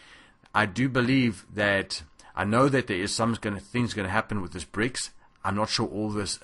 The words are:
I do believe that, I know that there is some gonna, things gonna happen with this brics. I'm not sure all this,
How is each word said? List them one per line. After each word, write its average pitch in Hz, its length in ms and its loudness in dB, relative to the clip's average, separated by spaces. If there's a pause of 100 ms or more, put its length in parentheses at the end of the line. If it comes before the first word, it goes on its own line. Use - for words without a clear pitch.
(540)
I 107 120 4
do 107 220 0
believe 123 640 2
that, 98 500 0 (320)
I 92 100 -2
know 117 240 4
that 131 180 2
there 101 100 -2
is 95 180 -2
some 117 260 0
gonna, 104 200 -4
things 117 340 -2
gonna 98 140 -4
happen 104 320 -2
with 87 120 -8
this 90 120 -10
brics. - 460 -4 (340)
I'm 98 120 -2
not 107 120 0
sure 113 180 0
all 107 240 -4
this, 104 340 -4